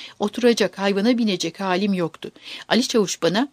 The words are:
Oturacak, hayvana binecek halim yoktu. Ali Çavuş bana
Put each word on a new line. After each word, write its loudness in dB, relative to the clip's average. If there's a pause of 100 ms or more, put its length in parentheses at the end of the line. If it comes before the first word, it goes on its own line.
(180)
Oturacak, 0
hayvana 2
binecek -2
halim 0
yoktu. -4 (380)
Ali 2
Çavuş 0
bana 2